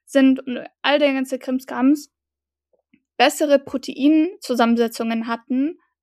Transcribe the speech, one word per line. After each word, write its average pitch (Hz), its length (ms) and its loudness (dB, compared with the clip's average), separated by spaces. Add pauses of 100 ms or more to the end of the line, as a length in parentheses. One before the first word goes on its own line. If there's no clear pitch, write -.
sind 269 340 4
und 247 240 -10 (180)
all 294 180 2
der 285 140 2
ganze 262 260 -6
Krimskrams, 262 720 -2 (1040)
bessere 285 420 2
Proteinzusammensetzungen 240 1700 -2
hatten 254 520 -4 (240)